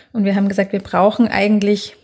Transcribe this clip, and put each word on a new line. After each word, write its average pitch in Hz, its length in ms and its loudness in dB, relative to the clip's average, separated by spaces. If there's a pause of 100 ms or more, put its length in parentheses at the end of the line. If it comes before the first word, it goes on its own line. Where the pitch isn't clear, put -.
(120)
Und 208 140 -2
wir 196 100 0
haben 196 120 0
gesagt, 196 240 -2
wir 196 100 -4
brauchen 214 460 2
eigentlich 202 760 0